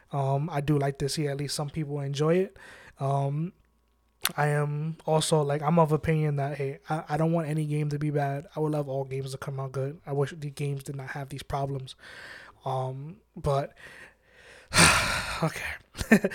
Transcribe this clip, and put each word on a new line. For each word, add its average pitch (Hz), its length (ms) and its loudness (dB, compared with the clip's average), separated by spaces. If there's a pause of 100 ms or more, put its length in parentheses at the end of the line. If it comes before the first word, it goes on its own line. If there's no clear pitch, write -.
(100)
Um, 139 400 0
I 147 120 -2
do 147 160 4
like 139 220 0
to 139 100 0
see 147 180 0
at 139 80 -4
least 143 180 -4
some 147 140 -4
people 143 320 -4
enjoy 143 360 2
it. 190 200 2 (420)
Um, 139 540 0 (840)
I 147 80 4
am 147 580 0
also, 156 380 4
like, 143 180 0
I'm 156 180 4
of 156 140 6
opinion 156 440 2
that, 143 200 -2
hey, 139 220 -4 (100)
I, 156 220 -2
I 151 80 0
don't 160 140 4
want 165 160 0
any 156 180 0
game 151 240 0
to 143 80 -2
be 151 100 0
bad. 143 380 0 (100)
I 156 40 -2
would 156 120 2
love 147 160 -2
all 135 160 -2
games 135 280 -6
to 139 60 -8
come 135 220 -6
out 135 120 -6
good. 139 340 -4
I 143 60 -6
wish 139 220 2
the 147 140 -8
games 139 340 -4
did 139 140 -10
not 131 120 -8
have 139 200 -8
these 139 140 -10
problems. 139 520 -4 (720)
Um, 135 520 -4 (200)
but, 147 380 -2 (1000)
<sighs> - 720 4
okay. - 920 2